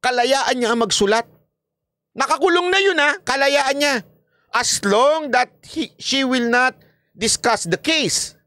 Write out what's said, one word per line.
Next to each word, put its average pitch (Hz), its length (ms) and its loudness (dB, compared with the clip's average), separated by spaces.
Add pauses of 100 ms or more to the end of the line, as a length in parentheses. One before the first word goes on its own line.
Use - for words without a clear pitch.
Kalayaan 254 560 0
niya 233 160 0
ang 233 80 0
magsulat. 208 400 0 (880)
Nakakulong 339 560 0
na 381 80 2
yun 392 240 2
ha, 294 240 2
kalayaan 277 560 0
niya. 277 240 -2 (480)
As - 320 -2
long 269 480 2
that 247 160 0 (160)
he, - 320 -8
she 269 320 -2
will 240 240 0
not 254 240 2 (400)
discuss 220 480 -2
the 170 160 -4
case. 294 560 -2 (100)